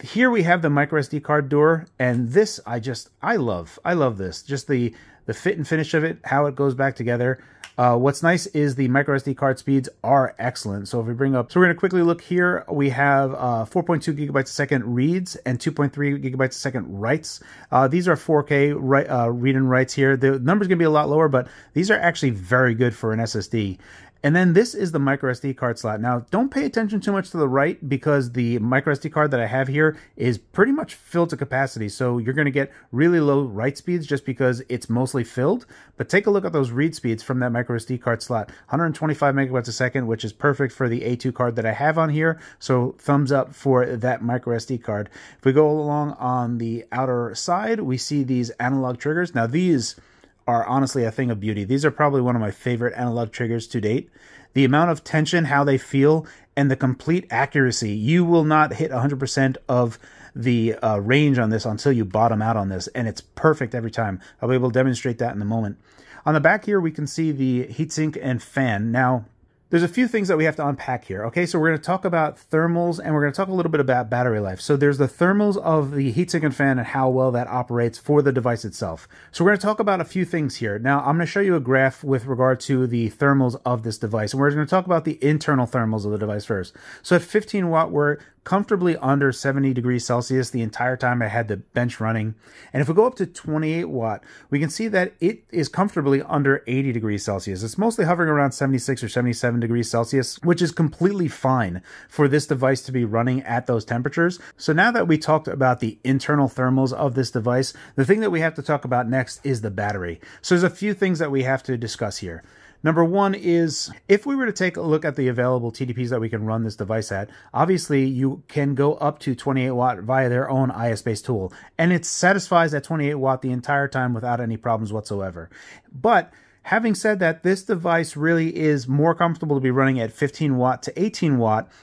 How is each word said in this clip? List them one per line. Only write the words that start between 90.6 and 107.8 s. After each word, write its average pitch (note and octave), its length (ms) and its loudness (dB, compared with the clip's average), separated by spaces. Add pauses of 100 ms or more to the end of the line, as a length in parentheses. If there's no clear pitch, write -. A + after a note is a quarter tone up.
entire B2 340 -2
time B2 260 0
I A2 60 0
had A2 220 -2
the G2+ 80 -4
bench A#2+ 420 -4
running. A2 360 -2 (360)
And C3+ 80 -2
if C#3 80 0
we D#3+ 80 0
go G#3+ 100 6
up B3 100 -2
to F#3+ 100 -4
twenty-eight D#3 640 -4
watt, A2+ 340 -6 (260)
we C#3+ 120 -2
can D3+ 80 -2
see A3+ 180 -6
that F#3 320 0
it G3+ 320 -2
is D3+ 160 -2
comfortably D3 540 0
under C#3 440 0
eighty C3 280 -2
degrees G#2+ 320 -4
Celsius. G2 360 -4
It's A2 160 -8
mostly A3 280 0
hovering E3+ 240 2
around C#3+ 240 2
seventy-six C3+ 500 -2
or A2 60 -4
seventy-seven A#2+ 500 -2
degrees A#2 300 -2
Celsius, A#2+ 540 0
which E3+ 180 2
is D#3+ 100 0
completely E3+ 560 0
fine A2+ 540 0 (260)
for D3 220 2
this C#3+ 180 0
device C3 360 0
to B2+ 100 -10
be B2+ 100 0
running A#2+ 380 0
at A#2+ 240 -4
those A#2 180 0
temperatures. D3 560 -2 (160)
So - 160 -4
now F#3 200 2
that F#3+ 180 0
we D#3 80 4
talked D#3 320 0
about B2+ 320 0
the A2 240 -6
internal C#3 420 2
thermals B2+ 460 0
of C3 220 -2
this B2+ 160 -2
device, B2 420 -2 (220)